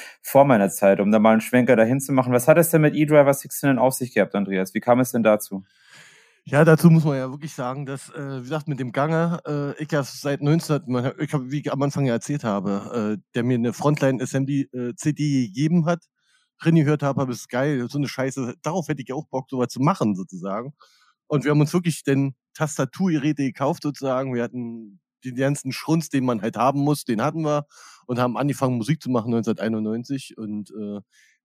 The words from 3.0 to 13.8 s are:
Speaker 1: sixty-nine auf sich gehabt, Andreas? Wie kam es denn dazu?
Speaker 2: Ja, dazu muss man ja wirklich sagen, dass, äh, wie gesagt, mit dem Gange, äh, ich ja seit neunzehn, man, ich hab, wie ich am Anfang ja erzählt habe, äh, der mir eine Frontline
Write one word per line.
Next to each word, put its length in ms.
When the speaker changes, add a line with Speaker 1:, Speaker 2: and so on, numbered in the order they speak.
Speaker 1:
sixty-nine 480
auf 120
sich 200
gehabt, 220
Andreas? 380
Wie 60
kam 200
es 120
denn 120
dazu? 420
Speaker 2:
Ja, 180
dazu 260
muss 140
man 140
ja 120
wirklich 240
sagen, 320
dass, 260
äh, 260
wie 60
gesagt, 260
mit 100
dem 140
Gange, 480
äh, 60
ich 80
ja 120
seit 380
neunzehn, 460
man, 320
ich 140
hab, 80
wie 80
ich 140
am 80
Anfang 240
ja 80
erzählt 320
habe, 720
äh, 40
der 80
mir 120
eine 180
Frontline 500